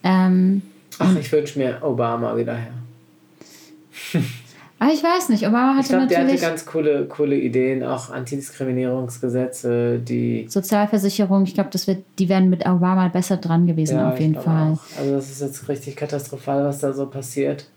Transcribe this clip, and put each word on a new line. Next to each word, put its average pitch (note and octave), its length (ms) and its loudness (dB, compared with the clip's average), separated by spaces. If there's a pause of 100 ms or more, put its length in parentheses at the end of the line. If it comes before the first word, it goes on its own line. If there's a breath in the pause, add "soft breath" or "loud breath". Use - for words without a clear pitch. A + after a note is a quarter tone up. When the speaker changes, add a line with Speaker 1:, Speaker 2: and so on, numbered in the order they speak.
Speaker 1:
Ähm, F#3 600 4 (360)
Speaker 2:
Ach, E3 80 2
Speaker 1:
und F#3 100 4
Speaker 2:
ich C3 140 -4
wünsch D3 240 0
mir B2+ 260 -2
Obama A#2 540 0
wieder A#2 200 -2
her. A#2 180 -8 (1400 loud breath)
<laughs> D#3 80 2 (640 loud breath)
Speaker 1:
Ah, C4+ 80 4
ich D4+ 120 0
weiß F4 260 0
nicht, A3 160 2
Obama B3+ 300 4
hatte C#4 60 4
Speaker 2:
Ich C4+ 80 0
glaub, C4 180 4
der F3 100 4
hatte C4 80 4
Speaker 1:
natürlich - 160 2
Speaker 2:
ganz D#3+ 240 -2
coole, D3 400 0
coole C#3 320 0
Ideen, C3 460 0
auch B2+ 260 -6
Antidiskriminierungsgesetze, B2+ 1900 -2
die A#2+ 500 -2
Speaker 1:
Sozialversicherung, G3 960 0
ich F#3+ 100 -2
glaub, G3 160 -2
das - 160 -4
wird, F#3+ 180 -2 (140)
die F#3+ 120 0
werden F#3+ 200 4
mit F3+ 160 0
Obama F3+ 440 2
besser F3+ 280 0
dran E3+ 300 2
gewesen, D#3 300 0
Speaker 2:
Ja, - 120 2
Speaker 1:
auf - 60 0
Speaker 2:
ich - 60 -4
Speaker 1:
jeden D#3 120 2
Speaker 2:
glaub - 120 -4
Speaker 1:
Fall. D#3+ 280 2
Speaker 2:
auch. D#3 60 -2 (200)
Also C#3 140 0
das C#3 160 -2
ist C3+ 120 -16
jetzt C#3 280 -8
richtig C#3 260 -6
katastrophal, C#3+ 720 -4
was C#3 140 -2
da C#3 140 -2
so C#3 120 -4
passiert. C#3 720 -6